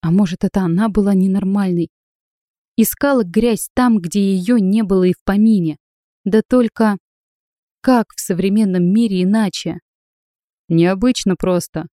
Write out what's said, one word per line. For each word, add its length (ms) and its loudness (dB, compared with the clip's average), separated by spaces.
А 100 -2
может, 320 0
это 180 -2
она 280 0
была 240 0
ненормальной? 760 0
Искала 480 0
грязь 500 -2
там, 260 2
где 360 -2
её 220 0
не 260 0
было 220 0
и 80 2
в 100 -10
помине. 540 0
Да 200 2
только... 520 0
Как 320 2
в 60 -18
современном 640 0
мире 400 0
иначе? 560 -2
«Необычно 680 2
просто. 500 -4